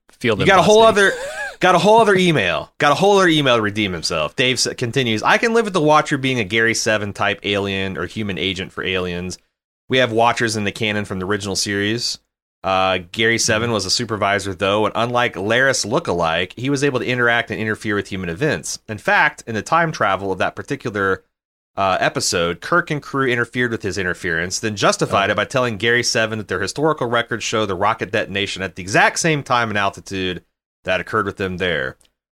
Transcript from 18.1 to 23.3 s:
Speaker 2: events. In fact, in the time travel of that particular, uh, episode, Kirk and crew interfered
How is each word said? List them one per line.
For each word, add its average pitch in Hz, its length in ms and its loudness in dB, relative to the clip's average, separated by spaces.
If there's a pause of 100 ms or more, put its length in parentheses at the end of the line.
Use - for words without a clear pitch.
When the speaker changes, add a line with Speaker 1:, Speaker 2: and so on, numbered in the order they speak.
Speaker 2:
events. 95 500 -4 (100)
In 110 80 -8
fact, 185 500 0
in 113 80 -6
the 104 60 -2
time 160 320 0
travel 98 380 0
of 90 80 -4
that 98 180 -2
particular, 101 680 -4 (540)
uh, 95 240 2
episode, 87 580 -2
Kirk 170 320 -2
and 147 100 -4
crew 135 280 -2
interfered 120 420 -2